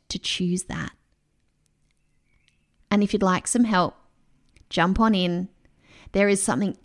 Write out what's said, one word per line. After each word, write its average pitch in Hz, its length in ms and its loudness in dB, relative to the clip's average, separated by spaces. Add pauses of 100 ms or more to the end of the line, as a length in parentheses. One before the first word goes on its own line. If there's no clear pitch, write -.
to - 100 -8
choose 180 440 -4
that. - 280 -10 (2000)
And 202 100 2
if 208 100 0
you'd 202 120 0
like 185 240 0
some 240 160 2
help, 185 320 0 (760)
jump 185 300 0
on 220 160 4
in. 180 340 -2 (640)
There 202 180 2
is 196 140 2
something 180 420 -2